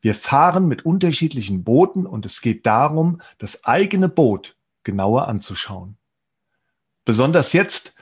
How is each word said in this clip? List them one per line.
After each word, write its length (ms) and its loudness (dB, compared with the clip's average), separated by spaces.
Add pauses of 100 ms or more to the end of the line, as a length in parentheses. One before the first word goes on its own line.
Wir 140 0
fahren 540 2
mit 160 -4
unterschiedlichen 800 -2
Booten 400 2
und 220 -10
es 160 -12
geht 240 -2
darum, 560 0 (160)
das 260 -14
eigene 460 2
Boot 460 0 (260)
genauer 460 0
anzuschauen. 680 -10 (1120)
Besonders 480 2
jetzt, 480 -2